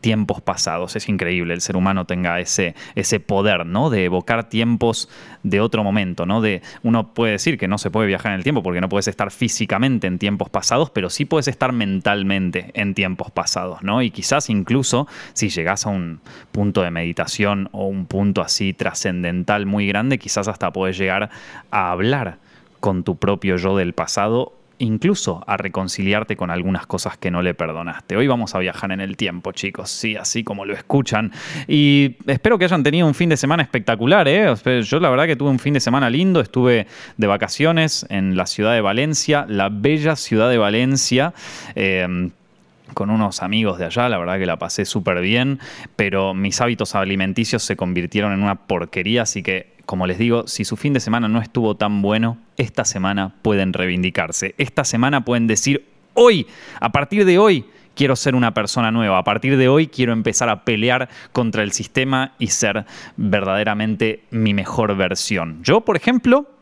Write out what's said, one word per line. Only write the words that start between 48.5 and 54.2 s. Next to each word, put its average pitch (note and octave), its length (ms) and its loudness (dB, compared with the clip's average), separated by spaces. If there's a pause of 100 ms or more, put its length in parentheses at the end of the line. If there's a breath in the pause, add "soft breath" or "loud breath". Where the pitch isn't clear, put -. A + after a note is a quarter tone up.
porquería, G2 680 -2
así G2 200 -4
que, F#2+ 300 -4 (120)
como F#2 220 -2
les F2+ 100 -2
digo, A#2 300 2
si - 180 -4
su A2 120 -6
fin C#3+ 160 0
de B2+ 60 2
semana A2+ 280 0
no A2 140 2
estuvo G#2+ 340 0
tan G#2 260 0
bueno, A2+ 360 0 (200)
esta A2+ 280 -2
semana G2 560 -2
pueden G2 320 2
reivindicarse. F2+ 840 -2